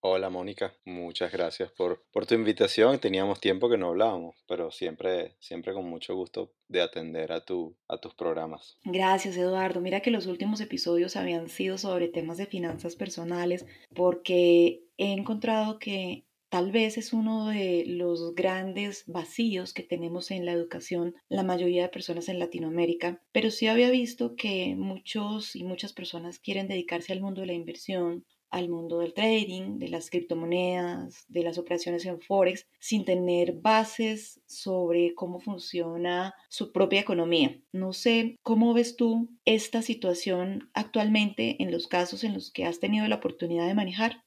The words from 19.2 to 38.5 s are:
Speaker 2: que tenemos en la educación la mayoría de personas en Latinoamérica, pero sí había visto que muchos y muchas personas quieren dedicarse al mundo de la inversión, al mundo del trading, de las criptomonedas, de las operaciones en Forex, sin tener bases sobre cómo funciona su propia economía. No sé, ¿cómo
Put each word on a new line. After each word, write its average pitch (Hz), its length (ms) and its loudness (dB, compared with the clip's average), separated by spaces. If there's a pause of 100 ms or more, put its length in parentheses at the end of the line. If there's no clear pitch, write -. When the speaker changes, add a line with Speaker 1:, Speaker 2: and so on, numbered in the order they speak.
Speaker 2:
que - 100 -8
tenemos 170 480 -6
en 185 140 -4
la 175 80 -2
educación 170 600 -2 (120)
la 190 160 -2
mayoría 180 400 2
de 180 60 -2
personas 170 400 -6
en 180 100 -4
Latinoamérica, 170 840 -2 (120)
pero 220 180 2
sí 220 160 0
había 233 220 6
visto 240 480 0
que 190 400 -2
muchos 208 800 -6
y 175 80 -8
muchas 185 260 -6
personas 170 480 -10
quieren 196 300 -4
dedicarse 175 420 -4
al 190 80 -2
mundo 190 220 -6
de 185 60 -6
la 180 60 -4
inversión, 170 720 -4 (260)
al 180 160 -2
mundo 170 320 -4
del 170 140 -2
trading, 202 640 0
de 175 120 -6
las 165 200 -6
criptomonedas, 175 1160 -2
de 170 160 0
las 170 160 -2
operaciones 170 460 -2
en 180 140 -6
Forex, 190 460 2 (140)
sin 202 260 0
tener 175 480 2
bases 220 920 0
sobre 175 680 2
cómo 175 260 -6
funciona 175 920 -4 (160)
su - 240 -6
propia 196 260 4
economía. 170 600 2 (100)
No 185 220 -4
sé, 226 480 2
¿cómo 226 320 6